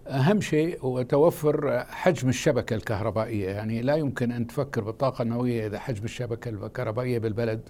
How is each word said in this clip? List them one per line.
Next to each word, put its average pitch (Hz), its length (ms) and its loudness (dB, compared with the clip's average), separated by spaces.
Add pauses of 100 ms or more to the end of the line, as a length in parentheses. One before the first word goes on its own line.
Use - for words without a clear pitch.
أهم 147 320 4
شيء 156 400 2
هو 127 220 -2
توفر 147 840 4
حجم 135 400 2
الشبكة 123 460 2
الكهربائية، 107 760 -2
يعني 110 320 -2
لا 139 140 4
يمكن 127 360 0
أن 120 140 -2
تفكر 131 380 -2
بالطاقة 123 380 0
النووية 117 440 0
إذا 101 120 -4
حجم 107 260 -6
الشبكة 117 440 -6
الكهربائية 117 680 -4
بالبلد، 113 520 -2